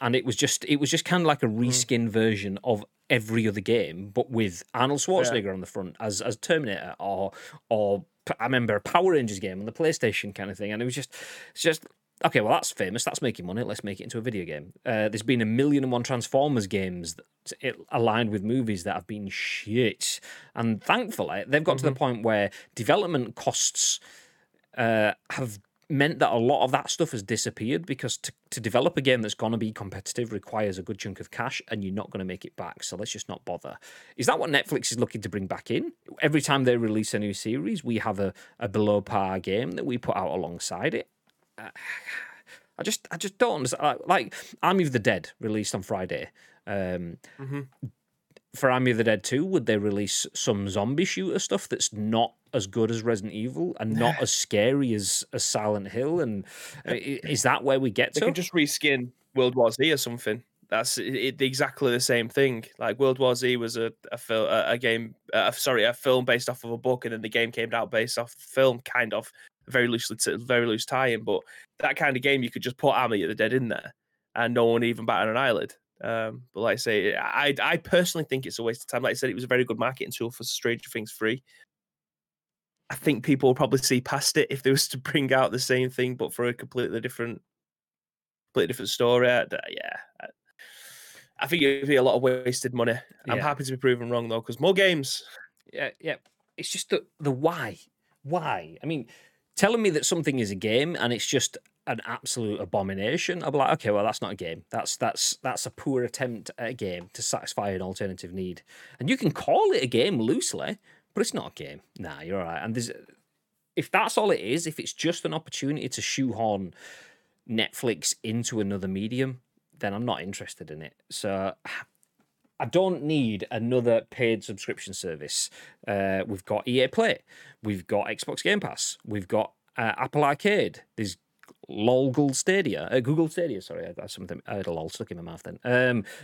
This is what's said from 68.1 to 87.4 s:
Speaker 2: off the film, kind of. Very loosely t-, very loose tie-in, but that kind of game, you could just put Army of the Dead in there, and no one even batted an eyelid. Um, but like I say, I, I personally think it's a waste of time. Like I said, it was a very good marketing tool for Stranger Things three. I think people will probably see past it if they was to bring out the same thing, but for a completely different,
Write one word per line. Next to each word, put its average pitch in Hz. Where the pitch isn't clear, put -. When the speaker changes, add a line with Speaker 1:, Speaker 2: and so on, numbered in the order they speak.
Speaker 2:
off 120
the -
film, 131
kind 117
of. 110
Very 123
loosely 117
t-, -
very 120
loose 110
tie-in, 127
but 104
that 139
kind 143
of 123
game, 139
you 120
could -
just 127
put 135
Army 113
of 80
the 107
Dead 110
in 127
there, -
and 117
no 120
one 117
even 113
batted 110
an 110
eyelid. 123
Um, 113
but 98
like 117
I 127
say, 104
I, 143
I 156
personally 175
think 131
it's -
a 117
waste 117
of -
time. 123
Like 156
I -
said, 135
it 95
was 120
a 127
very 127
good 110
marketing 123
tool 117
for -
Stranger -
Things 110
three. 110
I -
think 139
people 135
will 127
probably 135
see 127
past -
it 135
if 135
they 131
was 135
to -
bring 131
out 131
the 120
same 127
thing, 127
but 113
for 120
a 120
completely 117
different, 117